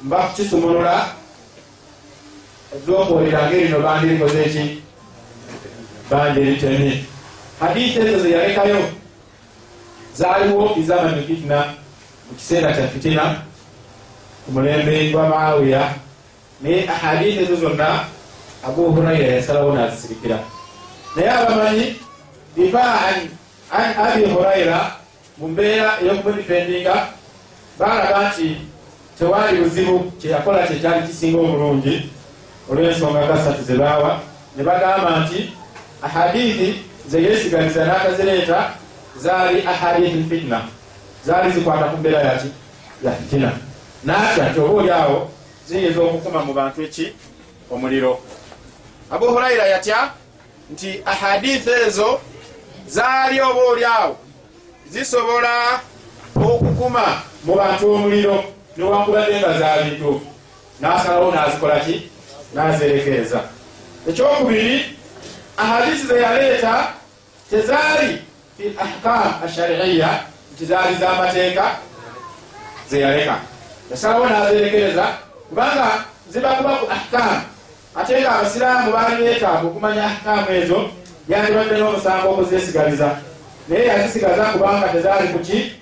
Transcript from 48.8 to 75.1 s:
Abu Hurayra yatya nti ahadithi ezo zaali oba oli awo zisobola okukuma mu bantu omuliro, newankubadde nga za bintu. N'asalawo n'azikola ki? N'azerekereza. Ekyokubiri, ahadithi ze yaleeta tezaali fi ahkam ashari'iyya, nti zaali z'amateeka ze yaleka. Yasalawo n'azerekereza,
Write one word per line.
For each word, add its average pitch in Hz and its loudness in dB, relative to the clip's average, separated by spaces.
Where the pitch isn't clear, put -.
Abu 156 -2
Hurayra 240 2
yatya 208 0
nti 190 -10
ahadithi 202 -2
ezo 208 0
zaali 262 0
oba 254 2
oli 240 0
awo 220 0
zisobola 240 0
okukuma 240 0
mu 170 2
bantu 196 2
omuliro, 202 2
newankubadde 202 0
nga 170 0
za 151 2
bintu. 147 -4
N'asalawo 175 2
n'azikola 151 0
ki? 160 -4
N'azerekereza. 139 0
Ekyokubiri, 247 0
ahadithi 247 0
ze 240 4
yaleeta 240 2
tezaali 285 0
fi 202 -12
ahkam - -2
ashari'iyya, 170 0
nti 165 -10
zaali 180 0
z'amateeka 180 0
ze 139 0
yaleka. 139 0
Yasalawo 226 0
n'azerekereza, 202 2